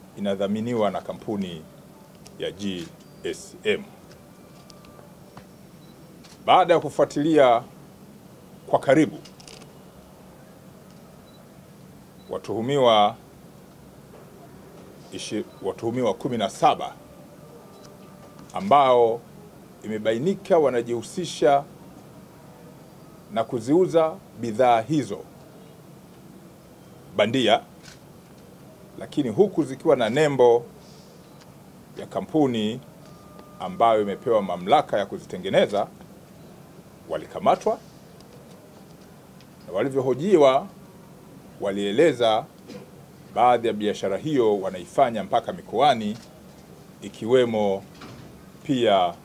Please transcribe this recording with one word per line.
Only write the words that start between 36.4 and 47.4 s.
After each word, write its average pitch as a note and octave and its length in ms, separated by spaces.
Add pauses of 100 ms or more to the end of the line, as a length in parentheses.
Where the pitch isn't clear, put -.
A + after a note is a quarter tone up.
walikamatwa F#2 680 (1900)
na F2 60
walivyohojiwa C3+ 920 (920)
walieleza A2+ 840 (880)
baadhi A#2+ 320
ya G#2+ 60
biashara G2+ 440
hiyo A#2 420
wanaifanya F#2+ 640
mpaka A#2 300
mikoani, A2 640 (840)
ikiwemo G#2+ 840 (800)